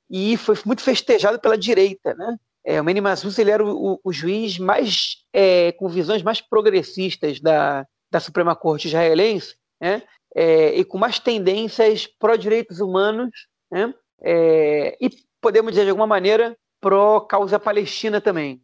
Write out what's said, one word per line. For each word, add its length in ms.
e 280
foi 180
muito 160
festejado 560
pela 200
direita, 560
né? 240
É, 140
o 40
Meni 180
Mazuz, 360
ele 140
era 120
o, 300
o, 120
o 80
juiz 440
mais, 600
é, 400
com 160
visões 340
mais 160
progressistas 1000
da, 440
da 100
Suprema 360
Corte 320
israelense, 680
né? 200
É, 420
e 100
com 120
mais 220
tendências 880
pró-direitos 720
humanos, 680
né? 240
É, 800
e 80
podemos 320
dizer, 100
de 60
alguma 180
maneira, 480
pró-causa 800
palestina 600
também, 420